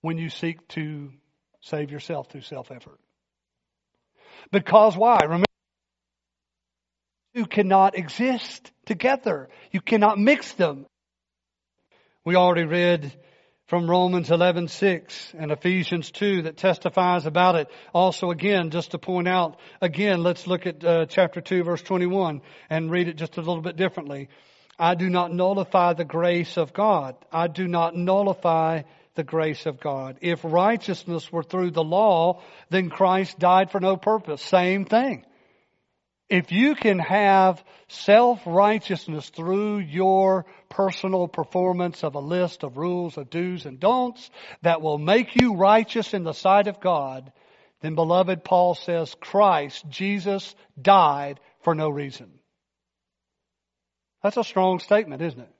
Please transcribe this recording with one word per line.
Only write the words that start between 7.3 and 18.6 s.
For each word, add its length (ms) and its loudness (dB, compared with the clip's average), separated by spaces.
you 120 -4
cannot 520 4
exist 720 -6
together. 600 -2
You 80 -4
cannot 360 0
mix 360 0
them. 340 -4
We 120 0
already 300 4
read 460 0
from 240 -2
Romans 400 2
eleven 380 2
six 680 -4
and 140 -8
Ephesians 600 -2
two 300 -2
that 140 -8
testifies 680 0
about 300 2
it. 120 -2
Also, 380 0
again, 400 -2